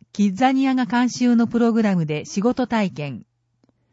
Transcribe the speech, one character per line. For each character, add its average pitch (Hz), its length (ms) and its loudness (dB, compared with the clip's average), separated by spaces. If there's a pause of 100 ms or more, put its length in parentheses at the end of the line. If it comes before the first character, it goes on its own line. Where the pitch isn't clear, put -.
(140)
キ 208 140 2
ッ 185 80 -2
ザ 254 160 2
ニ 269 160 2
ア 262 80 0
が 254 100 0
監 240 240 0
修 240 260 2
の 226 120 2
プ 233 100 -4
ロ 233 160 2
グ 226 80 2
ラ 202 140 0
ム 165 100 0
で 151 200 -4
仕 - 160 -6
事 247 260 0
体 208 240 -2
験。 143 340 -10 (680)